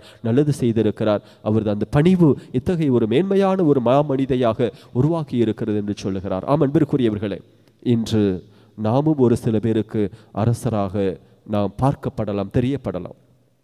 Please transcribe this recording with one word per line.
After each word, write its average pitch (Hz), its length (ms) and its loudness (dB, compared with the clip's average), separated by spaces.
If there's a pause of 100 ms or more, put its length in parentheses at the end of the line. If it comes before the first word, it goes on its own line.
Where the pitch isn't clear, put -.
(220)
நல்லது 135 380 2
செய்திருக்கிறார். 107 640 0 (220)
அவரது 110 260 0
அந்த 104 200 -2
பணிவு 165 480 4 (140)
இத்தகைய 160 400 -2
ஒரு 117 160 2
மேன்மையான 190 560 0
ஒரு 139 220 4
மாமனிதையாக 127 840 0 (220)
உருவாக்கி 139 440 0
இருக்கிறது 110 400 0
என்று 104 200 -4
சொல்லுகிறார். 95 460 -6
ஆம், 147 180 0
அன்பிற்குரியவர்களே, 123 800 0 (400)
இன்று 107 640 0 (320)
நாமும் 139 420 0
ஒரு 120 180 4
சில 110 240 -2
பேருக்கு 107 500 -2 (220)
அரசராக 104 880 -2 (280)
நாம் 104 360 -2
பார்க்கப்படலாம், 104 720 -4
தெரியப்படலாம். 123 640 -4 (480)